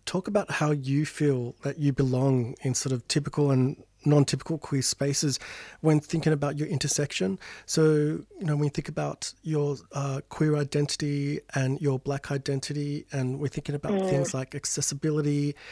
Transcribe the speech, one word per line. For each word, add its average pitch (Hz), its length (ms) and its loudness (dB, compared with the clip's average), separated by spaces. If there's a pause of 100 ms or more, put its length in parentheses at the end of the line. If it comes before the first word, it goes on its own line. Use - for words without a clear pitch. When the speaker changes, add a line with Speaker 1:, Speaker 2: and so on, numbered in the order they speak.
Speaker 1:
talk - 220 -4
about 202 220 0
how 151 200 2
you 143 340 0
feel 131 580 0
that 139 160 -4
you 143 140 2
belong 127 680 2
in 127 120 0
sort - 180 -2
of 123 160 -4
typical 147 420 2
and 131 320 2 (220)
non-typical 147 540 4
queer 139 220 -2
spaces 143 580 0 (420)
when 156 200 6
thinking 156 320 0
about 143 240 0
your 151 120 -4
intersection. 151 720 -2 (280)
So, - 160 2
you 151 440 4 (200)
know, 147 100 2
when 147 80 2
you 143 60 2
think - 180 -6
about 147 540 -6
your, 147 340 0 (160)
uh, 139 360 -4
queer 151 280 2
identity 143 840 -2 (140)
and 135 260 0
your 139 180 2
Black 143 320 -6
identity, 143 840 -4
and 131 280 -2
we're 143 80 0
thinking 147 260 -6
about 147 180 -2
Speaker 2:
Mm. 190 160 2
Speaker 1:
things 175 240 2
like 131 220 -4
accessibility, 147 1000 0 (160)